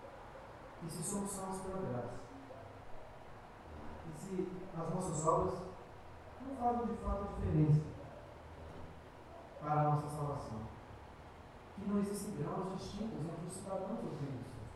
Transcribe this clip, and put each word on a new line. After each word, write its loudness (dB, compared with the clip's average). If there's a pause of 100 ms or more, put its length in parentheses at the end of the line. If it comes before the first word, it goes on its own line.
(800)
que -6
se -4
somos 0
salvos -2
pela 0
graça, 0 (1900)
e -6
se 0 (320)
as 0
nossas 2
obras 8 (880)
não -4
fazem 6
de 0
fato 2
diferença 8 (1800)
para 4
a 10
nossa 6
salvação, -2 (1160)
que -2
não 6
existem 0
graus 0
distintos -2
entre -2
os -6
cidadãos -2
do -2
reino -2
dos -6
céus. -8